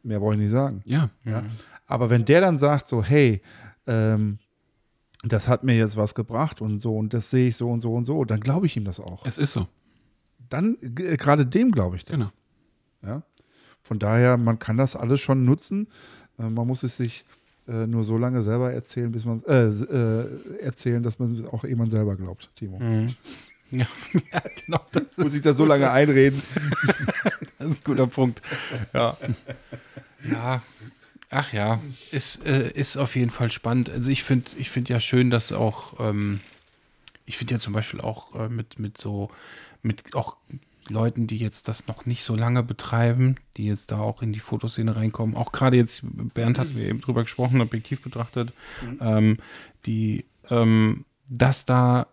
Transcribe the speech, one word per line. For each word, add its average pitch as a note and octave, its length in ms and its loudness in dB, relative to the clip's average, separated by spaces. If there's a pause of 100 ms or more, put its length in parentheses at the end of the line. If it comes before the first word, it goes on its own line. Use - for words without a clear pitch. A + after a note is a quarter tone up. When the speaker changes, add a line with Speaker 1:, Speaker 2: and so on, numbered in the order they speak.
Speaker 1:
Mehr G#2+ 160 -4
brauche G#2+ 140 2
ich G#2 60 2
nicht G#2 120 2
sagen. A#2+ 340 0
Speaker 2:
Ja. C3+ 240 2 (160)
Speaker 1:
Ja? A2 160 -2
Speaker 3:
Mhm. G#2 60 -10 (400)
Speaker 1:
Aber A#2+ 220 0
wenn A#2 160 6
der D#3 160 8
dann F3 160 4
sagt C#3+ 300 2
so, A#2 160 0
hey, B2 380 4 (460)
ähm, A2 520 2 (840)
das A2+ 240 0
hat B2 160 2
mir B2+ 140 4
jetzt G#2+ 200 2
was G#2+ 180 -2
gebracht A#2 460 -4
und G#2+ 180 -4
so A2 180 -2
und G#2+ 160 -4
das A2+ 160 -4
sehe B2+ 200 4
ich A2 80 -4
so A#2+ 120 -2
und A#2+ 120 -2
so A2+ 120 -2
und A#2+ 120 -2
so, C#3+ 180 0
dann A2 160 0
glaube C#3+ 280 0
ich C3+ 100 -2
ihm G#2 80 -4
das F2+ 140 -8
auch. - 260 -16
Speaker 2:
Es A#2+ 120 -6
ist C#3+ 160 0
so. G2 140 -2 (840)
Speaker 1:
Dann, F#3+ 320 -2
g-, D3 360 -4
gerade D3 280 4
dem A3 260 4
glaube F#2 260 0
ich - 80 -12
das. E3+ 120 -6
Speaker 2:
Genau. G#2 140 -2 (720)
Speaker 1:
Ja? A#2+ 200 -8 (580)
Von G#2+ 180 -6
daher, A#2+ 380 6
man A2+ 220 2
kann A2+ 180 -2
das C3 180 2
alles C3+ 240 0
schon C3 260 2
nutzen. F#3+ 420 2 (500)
Äh, A#2 120 -8
man A#2 180 -2
muss B2+ 160 -2
es B2 120 -4
sich, A#2 300 -6 (420)
äh, A2+ 180 -2
nur A2+ 180 0
so A2 140 0
lange B2 260 0
selber A#2+ 280 0
erzählen, A#2+ 400 -6
bis A2+ 140 -6
man, A2+ 200 -4
äh, C3 200 6
s-, G#2 160 2
äh, A#2+ 800 -2
erzählen, A#2+ 420 -2
dass A#2 160 -4
man A#2 280 -4
auch - 180 -8
irgendwann A#2 240 -2
selber G#2+ 260 0
glaubt, F#2 400 -12
Timo. G2 240 -12
Speaker 3:
Mhm. A2+ 280 0 (640)
Ja. B2+ 160 -2 (260)
<laughs> - 180 0
Ja, - 100 -2 (240)
genau. - 140 -2 (120)
Das - 120 0 (140)
Speaker 1:
Muss E3+ 100 2
Speaker 3:
ist C#3+ 80 -2
Speaker 1:
ich D3 80 -2
da D3+ 100 6
so C#3+ 100 4
Speaker 3:
gut. D#3 60 6
Speaker 1:
lange C#3 220 6
einreden? C#3 560 6
Speaker 3:
<laughs> - 40 -16 (1080)
Das D3 140 -2
ist - 80 -6
ein - 20 -20
guter C3 240 2
Punkt. B2 340 0 (520)
Ja. A#2+ 240 0 (1120)
Ja. A#2+ 300 -4 (680)
Ach C3+ 220 -8
ja, A2 300 -2 (300)
ist, - 360 -4
äh, C3+ 240 -2
ist C#3+ 240 -4
auf C#3 220 -4
jeden A#2+ 140 0
Fall A#2 200 -4
spannend. A#2+ 380 -2
Also B2 200 -4
ich C3+ 140 -2
find, B2+ 340 -2
ich C3 120 -8
find B2+ 180 -4
ja A#2+ 140 -2
schön, B2 280 2
dass A2+ 220 0
auch, - 480 -4
ähm, G#2 400 -2 (840)
ich - 120 -12
find A2+ 140 -6
ja A#2 80 -2
zum G2+ 140 -6
Beispiel G#2+ 260 -6
auch, - 340 -10
äh, A2+ 160 -6
mit, A2+ 300 -10
mit G#2 180 -8
so, G2+ 320 -6 (540)
mit - 320 -6
auch - 220 -6 (500)
Leuten, A2+ 400 -2
die A2 80 -6
jetzt A2 320 -6
das - 200 -8
noch - 180 -12
nicht A#2+ 180 -4
so A#2 120 -4
lange A#2+ 280 2
betreiben, A#2+ 720 2 (220)
die G#2+ 80 -4
jetzt G#2 260 -4
da G#2 80 -2
auch A2 220 -4
in A2+ 100 -2
die G#2 80 -6
Fotoszene A2+ 560 -4
reinkommen. A2 400 -2
Auch A#2+ 160 -4
gerade B2+ 240 4
jetzt, A#2+ 260 2 (320)
Bernd A#2 260 0
hat C#3 140 -4
mir G#2+ 140 -4
eben A2+ 140 -4
drüber A#2+ 220 0
gesprochen, B2 360 0
Objektiv A#2 420 -2
betrachtet, A#2+ 520 -6 (280)
Speaker 1:
Mhm. B2 200 -10
Speaker 3:
ähm, A2 360 4 (480)
die, A2 400 -2 (240)
ähm, A2 540 4 (240)
dass B2+ 380 2
da B2 480 4